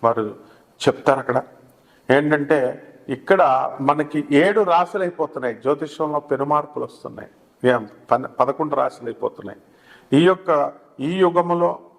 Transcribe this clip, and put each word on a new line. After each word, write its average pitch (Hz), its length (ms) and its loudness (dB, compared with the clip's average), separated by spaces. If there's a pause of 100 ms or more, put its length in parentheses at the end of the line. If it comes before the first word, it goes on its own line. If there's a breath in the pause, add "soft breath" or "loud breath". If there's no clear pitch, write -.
వారు 117 200 2 (600 soft breath)
చెప్తారు. 135 380 2
అక్కడ 127 160 -2 (680 soft breath)
ఏంటంటే, 147 500 2 (580)
ఇక్కడ 190 240 2 (480)
మనకి 151 300 -2 (240)
ఏడు 208 180 2 (120)
రాశులు 175 340 0
అయిపోతున్నాయి, 143 480 -6 (100)
జ్యోతిషంలో 151 560 -4 (100)
పెనుమార్పులు 143 580 -2
వస్తున్నాయి, - 420 -16 (320)
ఏం 123 200 2 (280)
పన-, 127 200 0 (100)
పదకొండు 139 420 0
రాశులు 123 280 -6
అయిపోతున్నాయి. 107 500 -10 (580 soft breath)
ఈ - 20 6 (100)
యొక్క, 185 200 -2 (580)
ఈ - 20 -4 (140)
యుగంలో 170 460 0 (280)